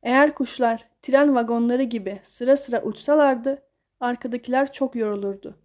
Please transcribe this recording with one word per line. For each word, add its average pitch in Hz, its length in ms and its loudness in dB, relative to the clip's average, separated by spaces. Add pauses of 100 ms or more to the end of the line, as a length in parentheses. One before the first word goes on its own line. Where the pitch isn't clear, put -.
Eğer 277 320 4
kuşlar 233 520 -2 (140)
tren 277 340 4
vagonları 233 480 0
gibi 202 400 -6
sıra 262 340 2
sıra 247 260 -4
uçsalardı, 269 800 0 (360)
arkadakiler 247 760 -4
çok 262 220 -4
yorulurdu. 202 680 -6